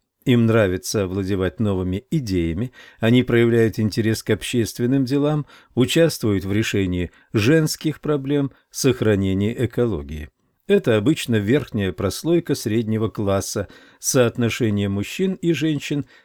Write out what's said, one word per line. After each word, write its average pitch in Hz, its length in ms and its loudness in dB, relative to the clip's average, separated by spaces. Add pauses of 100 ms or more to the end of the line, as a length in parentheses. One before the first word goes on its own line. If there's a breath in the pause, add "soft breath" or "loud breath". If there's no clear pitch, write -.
(240)
Им 120 220 4
нравится 104 580 2
овладевать 95 560 -2
новыми 92 500 -2
идеями, 95 640 -2 (260 loud breath)
они 120 240 4
проявляют 117 560 2
интерес 110 440 0
к - 80 -2
общественным 123 720 0
делам, 143 420 0 (280 soft breath)
участвуют 120 720 2
в 98 80 -4
решении 95 580 0 (220 soft breath)
женских 151 680 0
проблем, 143 520 -2 (180 soft breath)
сохранении 101 840 0
экологии. 80 720 -4 (380)
Это 185 300 2
обычно 113 400 0
верхняя 104 560 0
прослойка 151 600 -2
среднего 110 540 -2
класса, 98 600 -4 (300 loud breath)
соотношение 113 920 0
мужчин 135 460 -2
и 170 180 -2
женщин 147 520 -4 (200 soft breath)